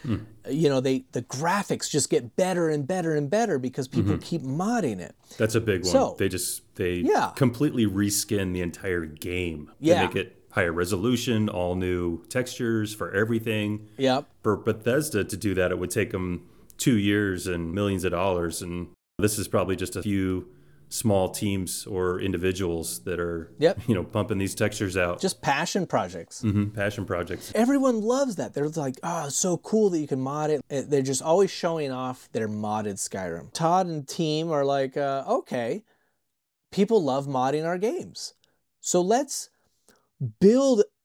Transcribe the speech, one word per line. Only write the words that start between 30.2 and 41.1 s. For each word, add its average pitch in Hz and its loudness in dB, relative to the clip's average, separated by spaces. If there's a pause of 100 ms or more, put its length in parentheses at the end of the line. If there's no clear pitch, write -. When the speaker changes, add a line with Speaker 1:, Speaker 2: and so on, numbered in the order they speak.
Speaker 2:
mod 151 -2
it." 147 0
Uh, 139 -2
they're 139 4
just 131 -2
always 180 4
showing 160 -2
off 127 -8
their 113 -2
modded 107 -2
Skyrim. 87 -6
Todd 180 2
and 151 -6
team 160 -2
are 147 2
like, 139 0
uh, 139 -2
"Okay, 175 -2 (880)
people 202 4
love 139 0
modding 139 0
our 175 -2
games. - -6 (440)
So - 2
let's 233 0 (920)
build 247 6 (200)